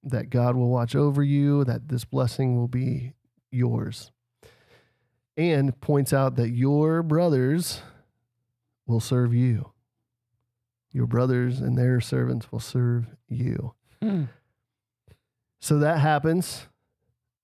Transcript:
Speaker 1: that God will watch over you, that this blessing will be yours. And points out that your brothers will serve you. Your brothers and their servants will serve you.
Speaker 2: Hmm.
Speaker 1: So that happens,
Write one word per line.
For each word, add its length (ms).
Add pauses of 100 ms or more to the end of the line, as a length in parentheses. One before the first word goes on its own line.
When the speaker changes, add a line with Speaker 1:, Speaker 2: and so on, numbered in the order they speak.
Speaker 1:
that 280
God 260
will 140
watch 260
over 260
you, 420
that 240
this 180
blessing 500
will 120
be 440 (400)
yours. 580 (1300)
And 440
points 320
out 220
that 140
your 520
brothers 800 (1040)
will 140
serve 340
you. 380 (1200)
Your 140
brothers 540
and 160
their 240
servants 500
will 100
serve 460 (220)
you. 460 (260)
Speaker 2:
Hmm. 240 (1400)
Speaker 1:
So 200
that 180
happens, 680 (760)